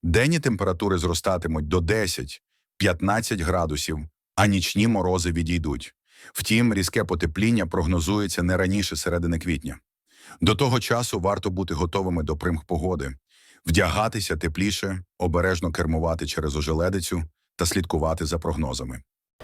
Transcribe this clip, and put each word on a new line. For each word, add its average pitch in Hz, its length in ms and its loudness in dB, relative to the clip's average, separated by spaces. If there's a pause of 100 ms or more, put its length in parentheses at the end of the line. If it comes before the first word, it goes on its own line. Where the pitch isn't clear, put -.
Денні 123 360 4
температури 95 580 0
зростатимуть 85 680 0
до 87 140 2
десять, 87 640 -2 (340)
п'ятнадцять 101 640 0
градусів, 78 580 -2 (360)
а 101 120 6
нічні 98 400 2
морози 90 440 2
відійдуть. 80 640 -2 (380)
Втім, 117 400 2
різке 104 300 0
потепління 92 640 2
прогнозується 90 800 0
не 90 140 2
раніше 95 380 0
середини 85 440 0
квітня. 78 380 -4 (640)
До 110 140 4
того 127 240 2
часу 120 400 0
варто 98 300 0
бути 92 240 -2
готовими 87 500 0
до 76 140 -2
примх 82 260 -2
погоди, 80 480 -2 (540)
вдягатися 95 680 2
тепліше, 95 680 -2 (140)
обережно 87 540 0
кермувати 80 540 0
через 73 300 -4
ожеледицю 82 680 -2 (320)
та 90 100 0
слідкувати 80 600 0
за 78 140 -2
прогнозами. 65 600 -4 (420)